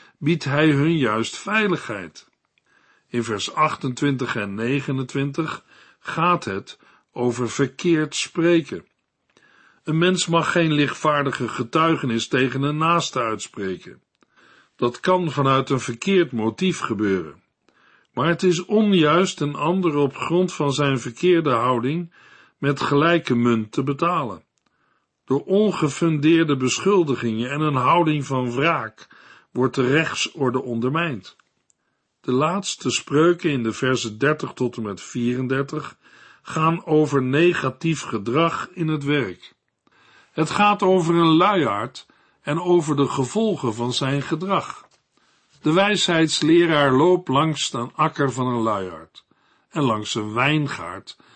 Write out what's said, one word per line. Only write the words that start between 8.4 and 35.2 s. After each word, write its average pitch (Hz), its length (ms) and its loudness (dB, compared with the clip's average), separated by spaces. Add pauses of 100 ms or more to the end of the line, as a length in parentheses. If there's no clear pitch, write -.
Een 156 160 0
mens 180 280 2
mag 165 260 2
geen 165 200 2
lichtvaardige 143 760 0
getuigenis 135 800 0
tegen 131 340 0
een 147 140 -2
naaste 160 440 0
uitspreken. 98 840 -8 (760)
Dat 120 240 -2
kan 180 300 2
vanuit 135 400 2
een 131 100 0
verkeerd 165 520 0
motief 113 460 -2
gebeuren. 95 640 -2 (680)
Maar 135 160 0
het 165 140 0
is 180 220 2
onjuist 185 760 4
een 147 140 -2
ander 160 420 0
op 143 200 0
grond 175 360 0
van 143 200 -2
zijn 135 280 2
verkeerde 165 500 0
houding 127 600 0 (460)
met 139 220 0
gelijke 156 540 2
munt 117 380 2
te - 100 -2
betalen. 139 600 -4 (800)
Door 139 200 -2
ongefundeerde 165 1120 2
beschuldigingen 127 920 0
en 147 100 -4
een 151 140 0
houding 151 520 2
van 127 260 -2
wraak 135 560 -4 (440)
wordt 127 220 0
de 127 120 2
rechtsorde 135 760 0
ondermijnd. 123 760 -4 (840)
De 127 120 -4
laatste 156 580 -2
spreuken 165 600 2
in 131 120 -2
de 113 100 -2
versen 120 460 -2
dertig 143 340 -2
tot 123 240 -4
en 117 60 -8
met 101 180 -8
vierendertig 131 960 -4 (460)